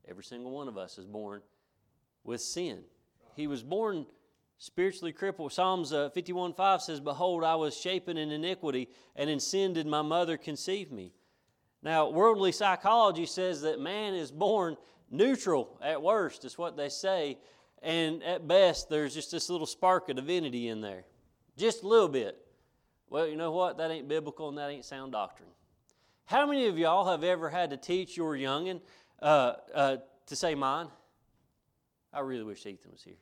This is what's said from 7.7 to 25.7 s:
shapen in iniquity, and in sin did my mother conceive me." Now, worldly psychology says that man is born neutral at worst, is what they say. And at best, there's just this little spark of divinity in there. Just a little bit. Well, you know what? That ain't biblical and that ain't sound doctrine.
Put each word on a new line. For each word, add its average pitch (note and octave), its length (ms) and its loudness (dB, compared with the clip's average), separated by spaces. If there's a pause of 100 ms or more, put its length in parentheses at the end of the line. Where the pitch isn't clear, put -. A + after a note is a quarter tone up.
shapen F3+ 400 -4
in D#3 160 -4
iniquity, D3+ 560 -2 (260)
and C#3+ 160 -2
in D3 80 0
sin F#3+ 360 0
did D#3+ 120 -2
my D3+ 160 0
mother E3 340 0
conceive E3+ 540 -6
me." G2 220 -12 (720)
Now, D#3 280 4
worldly G3 420 6
psychology G3 760 4
says F#3 360 -2
that D#3 160 0
man G3 360 -4
is D#3+ 160 -4
born F3 460 0 (340)
neutral F3+ 720 2
at D3 220 -2
worst, F#3 420 2
is B2+ 140 -12
what E3+ 180 -6
they C#3+ 120 -4
say. D#3 500 -2 (440)
And E3 420 0
at E3+ 240 -4
best, F3+ 400 6
there's D3+ 260 0
just D3+ 160 -8
this - 180 -4
little E3+ 180 -2
spark F#3 420 2
of C#3 80 -2
divinity C3 520 -2
in A2 120 -6
there. G2 240 -10 (520)
Just A3 280 -2
a - 20 -8
little G#3+ 220 8
bit. A#2+ 280 -2 (720)
Well, D#3+ 200 0
you D3+ 80 -6
know E3 160 -4
what? F3 260 0
That D#3+ 120 -2
ain't D#3+ 180 -8
biblical D3+ 400 -4
and C#3+ 100 -8
that C#3+ 120 -6
ain't C#3 140 -12
sound C3+ 280 -12
doctrine. G#2 360 -6 (760)